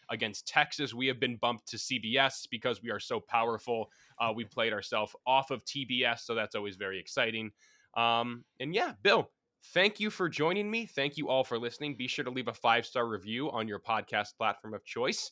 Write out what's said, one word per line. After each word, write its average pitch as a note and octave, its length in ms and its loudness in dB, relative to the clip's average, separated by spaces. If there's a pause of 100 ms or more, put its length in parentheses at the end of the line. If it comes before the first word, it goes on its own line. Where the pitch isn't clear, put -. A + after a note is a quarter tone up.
(120)
against A2+ 360 -2
Texas. D3 440 0
We B2 140 -2
have B2+ 140 0
been B2 160 0
bumped A#2+ 320 0
to A2+ 100 -8
C B2+ 200 -4
B A2 200 0
S C3+ 320 2
because A#2 320 -2
we A#2 80 -6
are G#2 100 -4
so A2+ 200 -2
powerful. A2+ 680 0 (280)
Uh, A2+ 160 0
we A2+ 100 -4
played A2+ 280 0
ourselves G#2 420 -2 (120)
off C3+ 240 4
of B2+ 140 -4
T C#3 200 -6
B B2 200 0
S, A#2 200 0
so A#2 100 -4
that's A2 200 -2
always G#2 220 -4
very F#2+ 220 -4
exciting. A2 540 -2 (440)
Um, A#2 480 2 (140)
and C#3+ 160 -4
yeah, A3+ 180 2 (100)
Bill, G3+ 280 6 (420)
thank G3+ 280 4
you G#3 100 0
for F#3 180 0
joining F#3+ 420 0
me. A3+ 160 -4
Thank C#3+ 300 -2
you D3+ 120 -2
all C3 160 4
for A#2+ 140 -2
listening. B2+ 380 -6
Be B2 120 -4
sure C3+ 160 -4
to B2 60 -4
leave B2+ 180 -4
a A2+ 60 -4
five-star A#2 520 4
review A2+ 440 -4
on A2 180 -2
your G2+ 100 -4
podcast G#2+ 580 -2
platform G#2+ 380 -2
of G2 100 -10
choice, - 480 -2